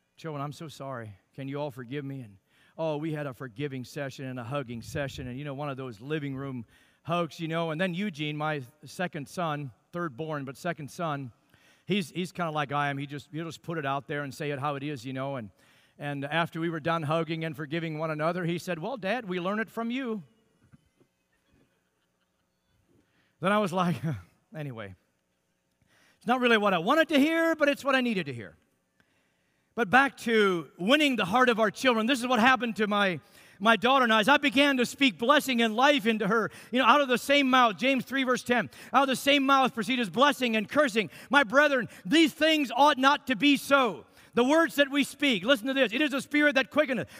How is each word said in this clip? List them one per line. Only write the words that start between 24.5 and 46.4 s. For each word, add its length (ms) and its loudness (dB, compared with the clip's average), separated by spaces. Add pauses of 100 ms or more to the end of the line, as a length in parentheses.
"Anyway, 400 -10 (1200)
it's 100 -14
not 120 2
really 180 4
what 160 2
I 40 4
wanted 320 2
to 100 4
hear, 360 4
but 120 2
it's 160 0
what 120 0
I 60 2
needed 260 -2
to 60 -8
hear." 220 -14 (1160)
But 160 -2
back 280 4
to 500 2 (100)
winning 380 4
the 100 -2
heart 220 4
of 100 2
our 140 2
children. 340 2
This 140 2
is 80 -2
what 140 2
happened 340 4
to 120 0
my, 340 0 (360)
my 200 4
daughter 260 4
and 80 2
I. 80 6
As 80 2
I 80 6
began 420 2
to 80 2
speak 320 0
blessing 440 2
and 120 2
life 320 4
into 220 0
her, 240 0 (200)
you 80 2
know, 60 2
out 140 8
of 80 0
the 100 2
same 320 2
mouth, 280 4
James 260 0
three, 200 -4
verse 200 -2
ten, 260 0 (220)
"Out 120 4
of 40 2
the 80 0
same 300 2
mouth 280 4
proceedeth 380 -2
blessing 440 2
and 120 -2
cursing. 420 0 (200)
My 140 6
brethren, 440 2 (180)
these 280 4
things 420 2
ought 220 6
not 300 2
to 80 0
be 200 4
so." 500 0 (280)
The 120 4
words 300 4
that 140 4
we 140 2
speak, 400 -2
listen 240 2
to 60 0
this, 200 2
"It 80 -2
is 120 0
a 80 -2
spirit 340 2